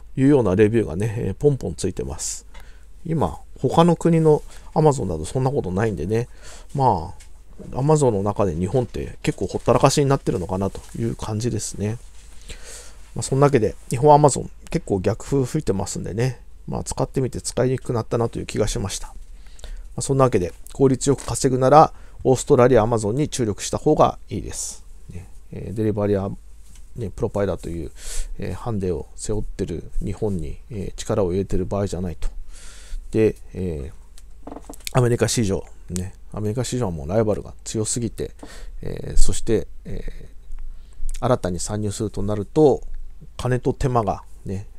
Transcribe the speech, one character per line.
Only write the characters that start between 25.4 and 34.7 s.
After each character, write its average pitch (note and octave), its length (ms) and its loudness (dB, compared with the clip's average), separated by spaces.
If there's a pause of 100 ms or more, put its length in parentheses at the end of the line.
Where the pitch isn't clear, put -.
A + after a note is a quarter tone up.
え - 200 -10
ー、 - 20 -8
デ A2 100 0
リ G#2+ 80 2
バ G#2 140 0
リ G#2 80 4
ー、 G2 220 -2 (600)
ね、 G#2+ 140 -8
プ - 120 -10
ロ A2+ 80 0
パ G2+ 140 0
イ - 20 2
ダ F2 100 0
ー - 60 -10
と - 80 -8
い E2+ 160 -6
う、 - 40 -10 (480)
え G2 120 -4
ー、 F#2 40 -6
ハ A#2 160 -6
ン G#2 100 -2
デ F#2 100 0
を D#2 240 -4
背 - 180 -6
負 G#2+ 80 0
っ A2 40 -2
て - 200 -4
る - 260 -6 (140)
日 G2+ 80 -2
本 G2+ 240 -2
に、 D2 220 -6 (120)
え G2 220 -6
ー、 - 40 -10
力 G#2+ 280 0
を F2 80 2
入 F#2 60 2
れ F#2+ 80 0
て F#2+ 100 2
る F2+ 80 2
場 G2 160 -2
合 G2+ 60 0
じ - 100 -4
ゃ F2+ 60 -4
な F2+ 80 -4
い D#2 60 -8
と。 - 120 2 (840)
で、 G#2+ 240 4 (180)
え E2+ 380 -6 (520)
ー、 - 80 -12 (400)